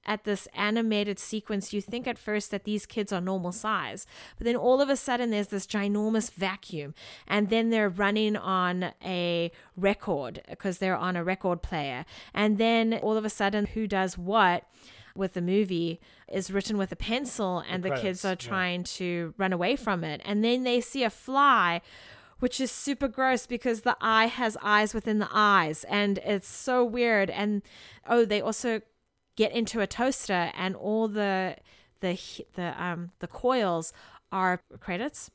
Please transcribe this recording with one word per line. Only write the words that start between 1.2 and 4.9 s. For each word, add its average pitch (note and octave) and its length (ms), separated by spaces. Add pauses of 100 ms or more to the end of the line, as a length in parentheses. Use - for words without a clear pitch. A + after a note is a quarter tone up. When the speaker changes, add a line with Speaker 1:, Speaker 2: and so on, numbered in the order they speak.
Speaker 1:
you G#3 80
think B3 260
at A#3+ 120
first G#3 320
that G3+ 140
these G#3 220
kids G#3 260
are F3+ 80
normal F3+ 320
size, F3+ 540 (300)
but - 80
then A#3+ 120
all C4 240
of C#4 80
a C4+ 80